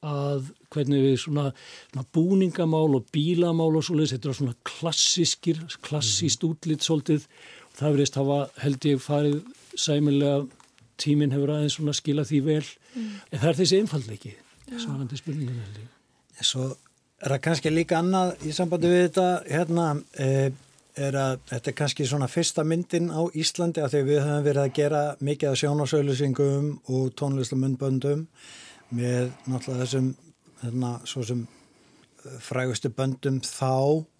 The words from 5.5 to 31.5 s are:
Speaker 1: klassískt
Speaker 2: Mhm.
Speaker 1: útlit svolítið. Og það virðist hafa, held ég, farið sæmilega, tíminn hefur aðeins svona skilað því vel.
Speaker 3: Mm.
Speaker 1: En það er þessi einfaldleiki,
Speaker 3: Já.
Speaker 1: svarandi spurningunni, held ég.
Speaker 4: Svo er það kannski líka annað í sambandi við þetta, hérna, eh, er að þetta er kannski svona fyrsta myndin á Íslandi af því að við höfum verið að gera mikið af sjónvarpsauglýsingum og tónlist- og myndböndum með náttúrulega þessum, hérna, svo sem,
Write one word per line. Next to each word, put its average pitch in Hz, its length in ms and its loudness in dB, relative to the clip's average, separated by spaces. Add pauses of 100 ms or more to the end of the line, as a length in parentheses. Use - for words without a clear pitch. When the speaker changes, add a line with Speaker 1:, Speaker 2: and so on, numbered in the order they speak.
Speaker 1:
klassískt - 680 -2
Speaker 2:
Mhm. 160 140 0
Speaker 1:
útlit 156 260 -4
svolítið. 156 440 0 (420)
Og - 80 -20
það 151 180 0
virðist 139 240 2
hafa, 139 200 0 (180)
held 135 240 -2
ég, 143 180 2
farið 147 380 0 (400)
sæmilega, 143 640 2 (580)
tíminn 147 320 2
hefur 143 240 0
aðeins 151 220 -2
svona 147 180 -4
skilað 143 380 -2
því 147 100 4
vel. 151 220 0 (240)
Speaker 3:
Mm. 220 240 -8 (160)
Speaker 1:
En 147 100 -10
það 123 100 2
er 156 120 2
þessi 190 180 4
einfaldleiki, 123 540 -4 (280)
Speaker 3:
Já. 247 180 -14
Speaker 1:
svarandi 139 380 -6
spurningunni, 127 460 -6
held 104 160 -14
ég. - 680 -20
Speaker 4:
Svo 127 220 0 (540)
er - 80 -2
það 135 140 2
kannski 160 280 2
líka 165 300 2
annað 180 420 2
í 151 100 -4
sambandi 170 380 2
við 180 160 6
þetta, 180 220 4 (160)
hérna, 165 420 0 (280)
eh, 135 360 2 (460)
er 139 160 -2
að 135 340 0
þetta 123 220 -6
er 131 40 -6
kannski 147 340 -2
svona 139 220 0
fyrsta 165 380 0
myndin 170 420 0
á 160 220 -2
Íslandi 165 500 -2
af 143 120 0
því 143 100 2
að 135 80 2
við 147 100 4
höfum 147 240 0
verið 143 220 2
að 131 80 -4
gera 147 280 2 (180)
mikið 143 280 0
af 131 140 0
sjónvarpsauglýsingum 143 1040 2 (220)
og 131 260 0
tónlist- 135 400 -2
og 131 80 2
myndböndum 135 640 0 (680)
með 123 380 0 (180)
náttúrulega 127 380 -4
þessum, 131 240 0 (520)
hérna, 120 280 -2 (160)
svo 127 180 -6
sem, 117 220 -4 (800)